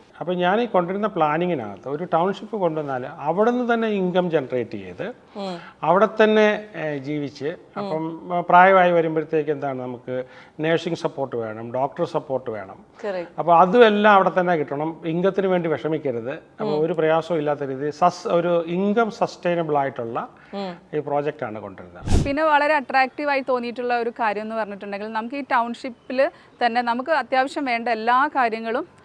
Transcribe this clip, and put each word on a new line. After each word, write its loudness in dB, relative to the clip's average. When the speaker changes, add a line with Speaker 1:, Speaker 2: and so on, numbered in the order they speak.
Speaker 1:
അപ്പം -4
ഞാൻ 2
ഈ 0
കൊണ്ടുവരുന്ന -2
പ്ലാനിങ്ങിനകത്ത് -2
ഒരു -6
ടൗൺഷിപ്പ് -2
കൊണ്ടുവന്നാൽ -2
അവിടെ 0
നിന്ന് 0
തന്നെ 0
ഇൻകം 0
ജനറേറ്റ് -2
ചെയ്ത് -10
Speaker 2:
ഉം. -10
Speaker 1:
അവിടെ 4
തന്നെ, 4
ഏ, -6
ജീവിച്ച് -6
Speaker 2:
ഉം. -10
Speaker 1:
അപ്പം, -6
ആ, 0
പ്രായമായി 8
വരുമ്പോഴത്തേക്ക് 0
എന്താണ് -6
നമുക്ക് -8
നഴ്സിംഗ് 0
സപ്പോർട്ട് -4
വേണം, -6
ഡോക്ടർ -2
സപ്പോർട്ട് -4
വേണം. -10
Speaker 2:
Correct. -6
Speaker 1:
അപ്പോൾ 4
അതുമെല്ലാം 8
അവിടെ 6
തന്നെ 2
കിട്ടണം. -4
ഇൻകത്തിന് 0
വേണ്ടി 0
വിഷമിക്കരുത്. -4
അപ്പോൾ -6
Speaker 2:
ഉം. 2
Speaker 1:
ഒരു -2
പ്രയാസവും 2
ഇല്ലാത്ത -2
രീതിയിൽ -4
സസ്-, 0
ഒരു 2
ഇൻകം 0
സസ്റ്റൈനബിൾ -2
ആയിട്ടുള്ള -4
Speaker 2:
ഉം. -10
Speaker 1:
ഈ 0
പ്രോജക്റ്റാണ് -4
കൊണ്ടുവരുന്നത്. -2
Speaker 3:
പിന്നെ -2
വളരെ 4
അട്രാക്റ്റീവായി 0
തോന്നിയിട്ടുള്ള -2
ഒരു -2
കാര്യം -2
എന്ന് -8
പറഞ്ഞിട്ടുണ്ടെങ്കിൽ -8
നമുക്ക് -6
ഈ -6
ടൗൺഷിപ്പിൽ -2
തന്നെ 2
നമുക്ക് -2
അത്യാവശ്യം 0
വേണ്ട -2
എല്ലാ 2
കാര്യങ്ങളും -2